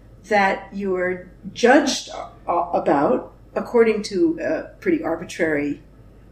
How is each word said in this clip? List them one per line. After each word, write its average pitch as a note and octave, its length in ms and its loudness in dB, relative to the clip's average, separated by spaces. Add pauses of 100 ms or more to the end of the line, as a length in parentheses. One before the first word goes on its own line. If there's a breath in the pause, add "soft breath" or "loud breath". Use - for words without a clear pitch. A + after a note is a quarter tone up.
(280 loud breath)
that G3 440 2
you G3 220 -4
are F3+ 340 -4 (240)
judged C4+ 580 2
a-, - 420 -8
a-, - 180 0 (120)
about E3 500 0 (240)
according G#3+ 480 2
to E3+ 360 0
a D3+ 220 -2 (180)
pretty E3+ 220 0
arbitrary D#3 800 -2 (500)